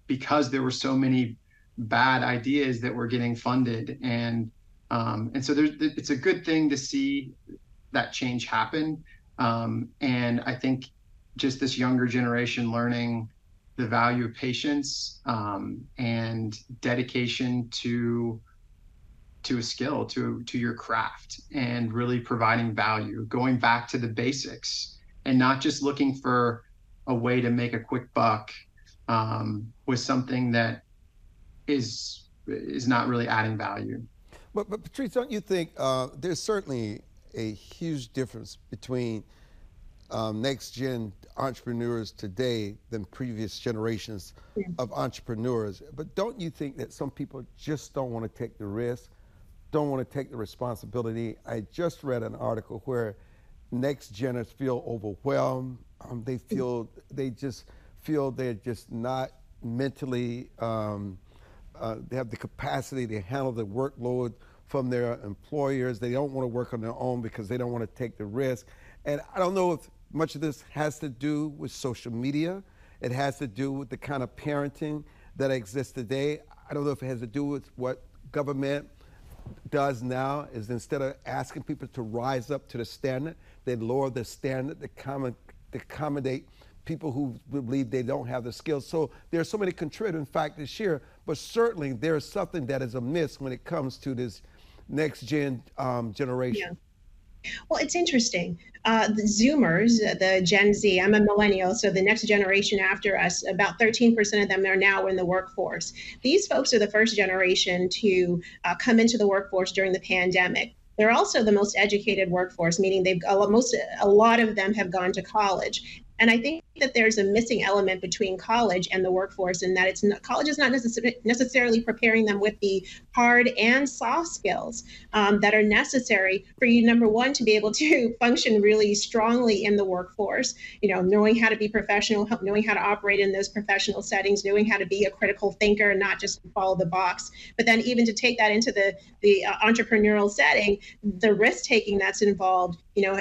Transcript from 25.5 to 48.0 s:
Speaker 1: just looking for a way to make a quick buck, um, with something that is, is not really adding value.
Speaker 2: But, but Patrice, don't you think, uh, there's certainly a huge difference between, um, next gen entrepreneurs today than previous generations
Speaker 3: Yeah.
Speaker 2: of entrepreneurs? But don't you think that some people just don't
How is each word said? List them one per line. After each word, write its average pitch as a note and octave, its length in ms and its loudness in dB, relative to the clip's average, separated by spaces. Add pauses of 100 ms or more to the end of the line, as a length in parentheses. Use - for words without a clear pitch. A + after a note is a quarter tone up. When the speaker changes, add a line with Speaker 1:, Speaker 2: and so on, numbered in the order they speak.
Speaker 1:
just D3 200 0
looking C#3 320 0
for B2 500 0 (440)
a C3 60 0
way B2 280 0
to A#2+ 80 0
make A#2+ 240 0
a A#2 60 -2
quick - 340 -8
buck, A2 380 0 (560)
um, A2 640 -2 (140)
with B2+ 140 -2
something B2+ 520 -2
that A#2 320 0 (840)
is, - 580 -4 (220)
is C#3 400 -6
not A#2+ 200 2
really A#2+ 200 0
adding A2 300 -2
value. G#2 440 -8 (520)
Speaker 2:
But, G#3 160 -4
but G3+ 140 -10
Patrice, C4 280 -8
don't C4 200 -2
you G#3+ 80 -4
think, F3 380 -4
uh, C3 400 -2
there's E3 240 -6
certainly C3+ 600 -6 (320)
a A2 200 -6
huge C#3+ 600 -10
difference A2+ 440 -8 (120)
between, A#2 540 -6 (880)
um, A2 300 -4
next C3+ 300 -6
gen A#2+ 420 -6 (240)
entrepreneurs A#2 720 -4
today G#2+ 640 -4 (140)
than G#2+ 160 -8
previous A2+ 540 -8
generations A2 720 -6 (220)
Speaker 3:
Yeah. G3+ 100 -6 (120)
Speaker 2:
of B2 140 -6
entrepreneurs? A#2 920 -6 (140)
But D3+ 200 -14
don't A#3 240 -4
you E3 100 -6
think C#3 280 -10
that C3 140 -10
some C#3 180 -8
people C3 360 -12 (120)
just - 360 -8
don't C3 180 -6